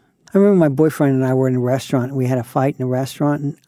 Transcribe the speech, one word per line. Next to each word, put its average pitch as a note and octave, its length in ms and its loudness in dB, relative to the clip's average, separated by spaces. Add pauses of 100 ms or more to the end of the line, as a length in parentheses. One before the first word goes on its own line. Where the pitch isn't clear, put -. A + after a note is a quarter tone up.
(340)
I G3 40 0
remember G3+ 220 4
my D#3 100 4
boyfriend C#3+ 460 2
and C3 100 0
I C3 80 0
were C3 140 2
in B2+ 80 0
a B2+ 40 0
restaurant. B2+ 540 -2
We C3 140 -2
had B2+ 100 -2
a A#2+ 60 -4
fight C#3 340 -2
in C3 60 -6
a B2+ 40 -2
restaurant. C#3+ 560 -4
And, C#3+ 140 -8 (100)